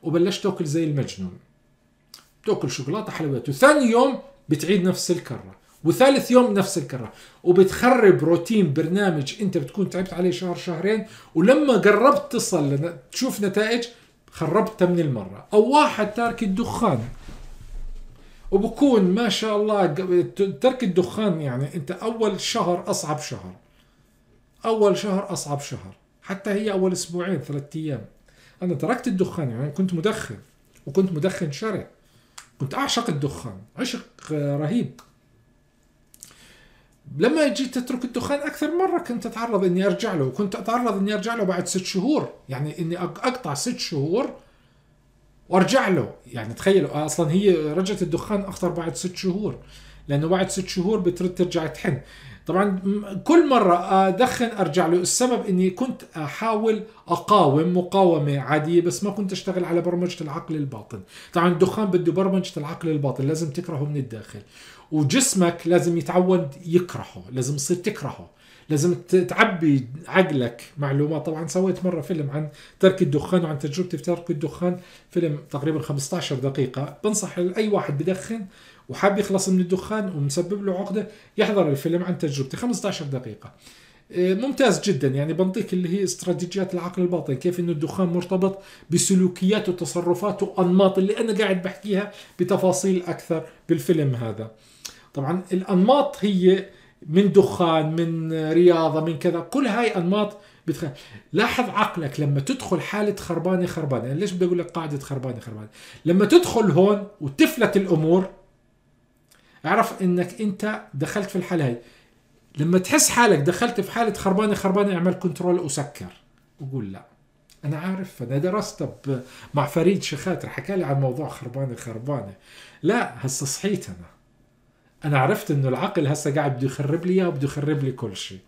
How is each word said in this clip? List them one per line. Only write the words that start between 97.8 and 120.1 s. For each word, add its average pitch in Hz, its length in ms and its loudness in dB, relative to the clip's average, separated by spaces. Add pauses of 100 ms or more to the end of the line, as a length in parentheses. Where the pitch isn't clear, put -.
من 165 380 -2 (180)
رياضة، 165 540 4
من 160 140 -4
كذا، 170 200 0
كل 269 280 -2
هاي 226 300 0
أنماط 202 400 0 (340)
بتخ-، 143 260 -6 (360)
لاحظ 220 360 0
عقلك 170 500 -2
لما 143 200 2
تدخل 175 420 -2
حالة 202 340 -2
خربانة 180 500 -2
خربانة. 139 400 -2
يعني 139 140 -4
ليش 196 120 -2
بدي 180 140 0
أقول 175 140 0
لك 170 120 -6
قاعدة 151 280 -6
خربانة 131 400 -8
خربانة؟ 107 300 -14 (360)
لما 185 200 6
تدخل 233 460 6
هون 196 360 4 (140)
وتفلت 202 560 2
الأمور، 180 520 2 (1400)
اعرف - 360 0
إنك 180 400 0
أنت 214 400 -4 (120)
دخلت 160 360 -4
في - 60 -8
الحالة 175 300 0
هاي. 120 120 0 (800)
لما 170 200 4
تحس 277 320 4
حالك 214 300 6
دخلت 190 420 0
في 185 100 -6
حالة 226 220 0
خربانة 202 400 0
خربانة، 196 400 2
اعمل 175 200 2
كنترول 175 460 0
وسكر 139 540 -8 (480)
وقول: 131 300 -8
"لا، 95 140 -16 (600)
أنا 147 120 -4
عارف، 185 460 -6
أنا 127 140 -4
درست 180 460 -2
ب-، 135 360 -6 (340)
مع 139 120 0
فريد 170 380 2
شخاتر، - 460 -6